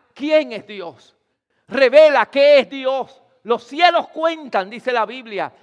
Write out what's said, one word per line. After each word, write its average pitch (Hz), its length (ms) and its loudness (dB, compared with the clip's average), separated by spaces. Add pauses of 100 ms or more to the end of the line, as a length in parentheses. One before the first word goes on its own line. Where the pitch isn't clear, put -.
(140)
quién 294 380 -2
es 202 160 -16
Dios. 175 480 -18 (520)
Revela 269 580 4
qué 285 340 4
es 233 100 -2
Dios. 269 520 -8 (220)
"Los 226 200 -4
cielos 339 460 0
cuentan", 311 600 -6
dice 247 220 -10
la 233 140 -4
Biblia, 214 580 -12